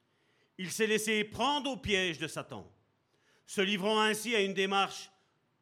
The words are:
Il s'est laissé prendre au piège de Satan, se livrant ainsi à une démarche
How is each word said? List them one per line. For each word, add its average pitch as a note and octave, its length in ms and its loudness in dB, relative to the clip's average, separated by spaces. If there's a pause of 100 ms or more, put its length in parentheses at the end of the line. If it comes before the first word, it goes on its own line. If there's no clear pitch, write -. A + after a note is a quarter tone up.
(580)
Il F3+ 140 -8
s'est A3 160 2
laissé G#3+ 360 2
prendre C4 480 0
au A#3 60 -4
piège F#3 400 0
de D3 100 -6
Satan, B2+ 420 -10 (760)
se - 160 -2
livrant G#3 400 2
ainsi G#3+ 340 2
à G#3 60 4
une G3 120 0
démarche G3 560 -2 (520)